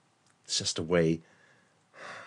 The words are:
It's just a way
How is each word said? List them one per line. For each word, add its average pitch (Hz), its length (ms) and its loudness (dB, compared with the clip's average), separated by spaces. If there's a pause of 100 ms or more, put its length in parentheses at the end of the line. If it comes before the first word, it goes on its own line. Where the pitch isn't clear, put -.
(460)
It's - 120 -4
just - 220 -4
a 85 40 -2
way 82 380 4 (1040)